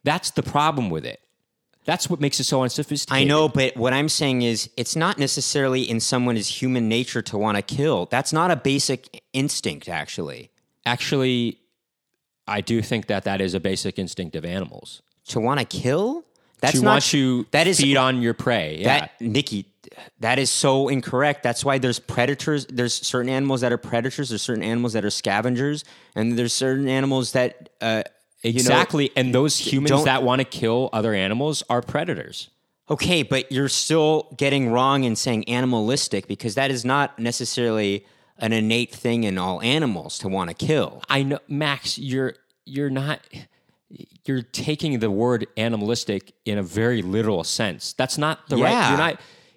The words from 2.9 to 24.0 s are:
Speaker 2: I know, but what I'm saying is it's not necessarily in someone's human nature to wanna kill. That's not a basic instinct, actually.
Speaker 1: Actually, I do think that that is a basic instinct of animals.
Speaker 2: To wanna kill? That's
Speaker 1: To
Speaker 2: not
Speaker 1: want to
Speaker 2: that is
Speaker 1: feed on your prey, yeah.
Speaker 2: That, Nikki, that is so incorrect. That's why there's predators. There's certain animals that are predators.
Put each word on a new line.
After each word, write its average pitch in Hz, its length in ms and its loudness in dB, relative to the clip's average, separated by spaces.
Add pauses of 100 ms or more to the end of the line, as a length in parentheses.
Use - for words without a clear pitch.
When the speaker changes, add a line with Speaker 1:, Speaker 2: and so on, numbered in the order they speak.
Speaker 2:
I 139 60 4
know, 151 180 4
but 131 300 0
what 123 160 2
I'm 143 160 2
saying 131 320 0
is 117 380 -2
it's 123 180 -4
not 165 220 0
necessarily 135 640 0
in 113 180 -2
someone's 123 480 0
human 127 400 -2
nature 120 320 0
to - 160 -6
wanna 104 240 0
kill. 123 460 -2
That's - 260 -2
not 165 180 2
a 170 60 2
basic 135 680 -2 (120)
instinct, 131 520 -4
actually. 76 640 -8 (360)
Speaker 1:
Actually, 123 720 0 (880)
I 104 140 -2
do 113 180 0
think 110 280 -2
that 98 160 -2
that 98 180 -2
is 92 100 -2
a 92 80 -2
basic 95 380 -4
instinct 87 360 -8
of 80 120 -8
animals. 87 560 -10 (260)
Speaker 2:
To 123 120 -4
wanna 123 260 0
kill? 208 580 -2 (360)
That's 135 180 4
Speaker 1:
To 127 60 6
Speaker 2:
not 208 80 6
Speaker 1:
want 143 120 4
to 131 460 2
Speaker 2:
that 156 160 4
is 185 120 2
Speaker 1:
feed 139 200 4
on 131 240 2
your 117 100 2
prey, 87 460 0
yeah. 123 220 4
Speaker 2:
That, - 200 -10
Nikki, 110 460 -2 (540)
that 117 180 2
is 135 100 2
so 135 400 2
incorrect. 139 540 0
That's 120 240 -2
why 135 100 2
there's 123 220 0
predators. 139 680 -2
There's 123 300 -2
certain 123 360 -2
animals 135 300 0
that 123 120 2
are 120 60 2
predators. 120 520 -4